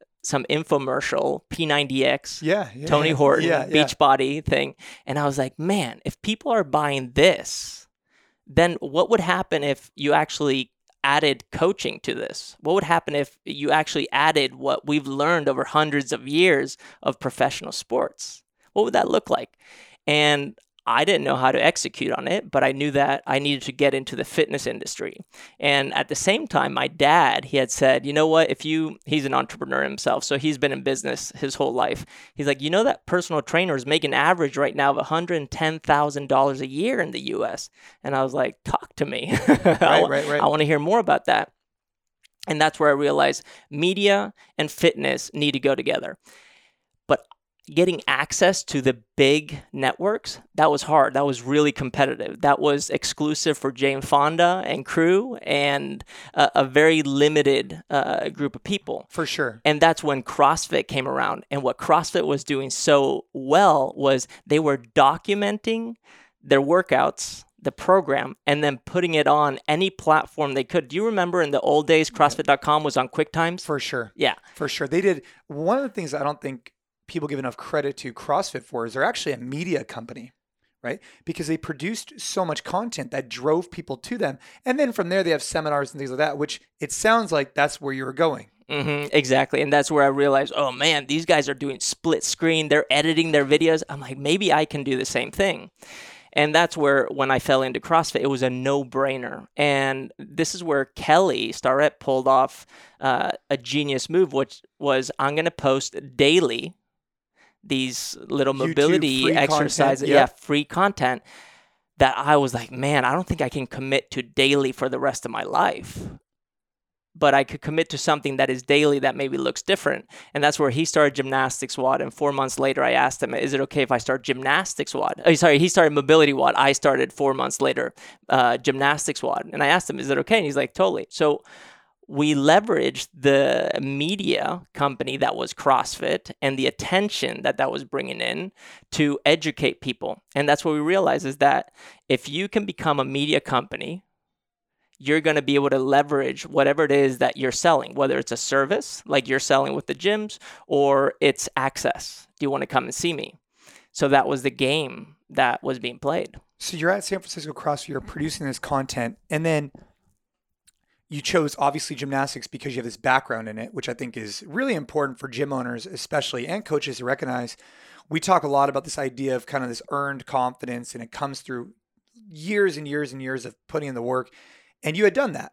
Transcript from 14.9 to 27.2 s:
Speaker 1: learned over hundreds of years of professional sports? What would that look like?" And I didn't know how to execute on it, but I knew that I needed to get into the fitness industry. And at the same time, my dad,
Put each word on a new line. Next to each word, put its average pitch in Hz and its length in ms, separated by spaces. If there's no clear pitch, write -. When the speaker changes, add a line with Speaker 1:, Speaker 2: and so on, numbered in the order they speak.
Speaker 1:
learned 147 400
over 131 160
hundreds 147 480
of 127 160
years 147 480
of - 160
professional - 540
sports? - 720
What 208 120
would 233 100
that - 160
look - 180
like?" - 300
And 147 500
I 117 160
didn't 165 200
know 135 100
how 131 160
to - 100
execute - 520
on 131 160
it, 185 200
but 135 140
I 135 80
knew 139 220
that 139 340
I 135 140
needed 143 220
to 131 100
get 139 200
into 135 220
the 127 100
fitness - 440
industry. - 500
And 139 340
at 139 140
the - 80
same 220 320
time, 139 280
my 127 120
dad, 139 600